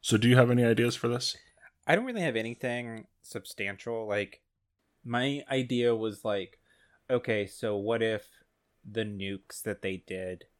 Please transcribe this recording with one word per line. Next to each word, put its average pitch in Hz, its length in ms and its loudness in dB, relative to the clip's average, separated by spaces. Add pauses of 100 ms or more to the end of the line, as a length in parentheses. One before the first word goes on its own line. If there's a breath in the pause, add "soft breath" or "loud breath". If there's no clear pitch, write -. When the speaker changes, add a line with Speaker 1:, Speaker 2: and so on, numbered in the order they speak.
Speaker 1:
So 113 160 4
do 113 120 6
you 127 80 10
have 123 140 8
any 123 120 4
ideas 117 320 4
for - 120 -4
this? 120 280 -2 (520 soft breath)
Speaker 2:
I 156 80 4
don't 226 100 -2
really 233 160 -4
have 139 140 -2
anything 117 720 -6 (160)
substantial. 110 840 -8
Like, 104 340 -2 (600)
my 131 480 -2
idea 120 440 2
was, 110 280 -4
like, 101 360 -4 (500)
okay, 113 380 0
so 107 280 -4
what 110 280 0
if 110 240 -2 (640)
the 107 140 -4
nukes 98 600 -8
that 104 180 -6
they 95 240 -6
did 92 400 -8 (140)